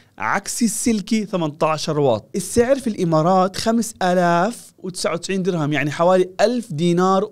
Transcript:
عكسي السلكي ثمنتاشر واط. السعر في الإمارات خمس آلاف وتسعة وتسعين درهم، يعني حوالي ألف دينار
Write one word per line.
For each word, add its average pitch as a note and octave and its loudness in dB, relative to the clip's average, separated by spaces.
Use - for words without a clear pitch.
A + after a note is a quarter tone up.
عكسي D#3+ -4
السلكي A3 -2
ثمنتاشر D#3 -2
واط. A#2+ 0
السعر A#3 0
في - -10
الإمارات F#3 2
خمس A3+ -2
آلاف F3+ 0
وتسعة F#3 -6
وتسعين F#3 -4
درهم، E3 -2
يعني C#3+ 0
حوالي F#3 2
ألف A3+ 0
دينار F3+ 2